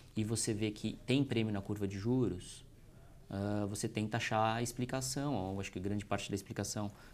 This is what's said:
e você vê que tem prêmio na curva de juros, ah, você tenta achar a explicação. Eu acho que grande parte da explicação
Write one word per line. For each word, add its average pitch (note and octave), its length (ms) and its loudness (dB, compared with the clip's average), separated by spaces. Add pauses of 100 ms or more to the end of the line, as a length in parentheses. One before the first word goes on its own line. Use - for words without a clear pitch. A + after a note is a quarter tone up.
(180)
e A2 80 4
você A2+ 280 2
vê G#2+ 160 2
que - 360 -4
tem C#3 180 6
prêmio A2+ 300 2
na G2 80 0
curva G#2 260 0
de G2 100 -2
juros, G#2 680 0 (680)
ah, G#2 380 0
você G#2 180 -2
tenta G#2+ 300 0
achar A2 380 4
a A#2 60 0
explicação. B2+ 920 -2
Eu G2 60 -2
acho F#2+ 120 -4
que - 80 -4
grande G2+ 240 0
parte - 260 0
da G#2 60 0
explicação G2+ 560 -2 (220)